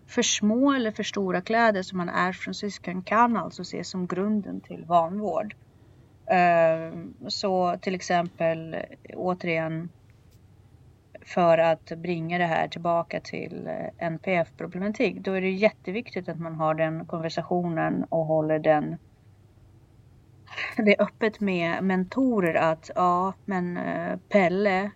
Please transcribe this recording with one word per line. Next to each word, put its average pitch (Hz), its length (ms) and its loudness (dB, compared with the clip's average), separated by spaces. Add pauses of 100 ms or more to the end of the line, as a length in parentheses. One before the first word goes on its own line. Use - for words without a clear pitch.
För - 140 -2
små 233 520 2
eller 233 180 0
för 214 120 -6
stora 185 380 -2
kläder 220 400 4
som 190 160 -8
man 175 120 -2
är 180 240 0
från 190 200 -8
syskon 185 500 -8
kan 226 340 4
alltså 180 240 -6
ses 175 280 -10
som 180 180 -4
grunden 190 540 -2
till 170 240 -14
vanvård. 175 720 0 (720)
Eh, 165 720 4 (300)
så 185 540 0
till 190 140 -2
exempel, 165 800 -2 (400)
återigen, 165 760 -2 (1400)
för 170 320 4
att 165 280 4 (120)
bringa 170 400 -4
det 175 80 2
här 160 220 0
tillbaka 170 520 -2
till, - 480 -10
eh, - 400 -8
N 165 160 -6
P 185 120 0
F-problematik, 180 840 -2
då 196 120 -4
är 190 100 -2
det 190 80 0
jätteviktigt 190 800 -2
att 160 100 -8
man 165 160 -8
har 156 180 2
den 160 320 -2
konversationen 165 1040 -2
och 165 160 0
håller 156 340 2
den 156 360 2 (1800)
det 208 220 6
är - 40 4
öppet - 360 -2
med 180 440 0
mentorer 190 720 2 (160)
att, - 240 -6
ja, 180 380 2 (120)
men, 180 320 -4
eh, 175 400 -4 (120)
Pelle, 196 680 2